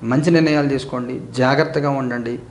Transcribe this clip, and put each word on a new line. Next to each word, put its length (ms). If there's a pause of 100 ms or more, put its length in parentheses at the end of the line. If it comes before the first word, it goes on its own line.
మంచి 280
నిర్ణయాలు 380
తీసుకోండి, 520 (160)
జాగ్రత్తగా 540
ఉండండి. 480 (120)